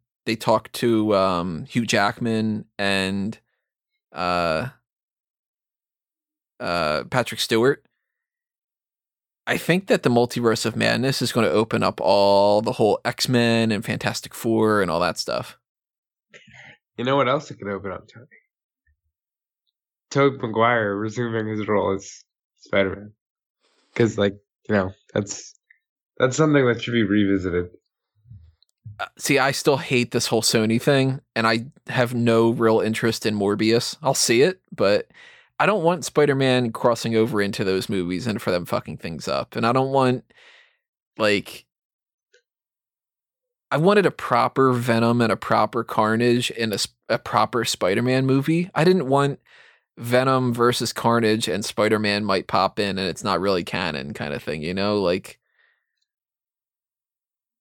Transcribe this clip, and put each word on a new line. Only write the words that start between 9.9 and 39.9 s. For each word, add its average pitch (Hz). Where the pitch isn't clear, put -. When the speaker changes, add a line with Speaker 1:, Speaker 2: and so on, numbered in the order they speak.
Speaker 1:
the 139
Multiverse 120
of 110
Madness 117
is 123
gonna 110
open 107
up 95
all 101
the 113
whole 104
X-Men 117
and 107
Fantastic -
Four 110
and 85
all 85
that 87
stuff. -
Speaker 2:
You 120
know 135
what 135
else 143
it 107
could 98
open 98
up, -
Tony? -
Tobey 139
Maguire 113
resuming 110
his 107
role 98
as -
Spider-Man. 98
'Cause, 110
like, 101
you 107
know, 95
that's, -
that's 127
something 147
that 117
should 123
be 117
revisited. 92
Speaker 1:
Uh, -
see, 139
I 135
still 139
hate 123
this -
whole 113
Sony 113
thing, 135
and 113
I 117
have 123
no 117
real 113
interest 110
in 107
Morbius. 104
I'll 139
see 120
it, 185
but 101
I 143
don't 190
want 170
Spider-Man 135
crossing 113
over 110
into 101
those 95
movies 90
and 104
for 101
them 90
fucking -
things -
up. -
And 117
I 113
don't 135